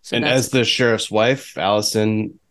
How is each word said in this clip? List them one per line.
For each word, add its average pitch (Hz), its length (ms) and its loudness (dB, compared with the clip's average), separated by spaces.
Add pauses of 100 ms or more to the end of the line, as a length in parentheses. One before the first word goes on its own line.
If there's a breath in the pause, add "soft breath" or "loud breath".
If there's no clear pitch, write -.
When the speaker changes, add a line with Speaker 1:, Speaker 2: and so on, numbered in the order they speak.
Speaker 1:
So - 160 -6
Speaker 2:
And 120 80 0
Speaker 1:
that's 127 220 0
Speaker 2:
as - 20 -10
the 123 160 2
sheriff's 117 440 0
wife, 117 480 0
Allison 107 800 0 (140)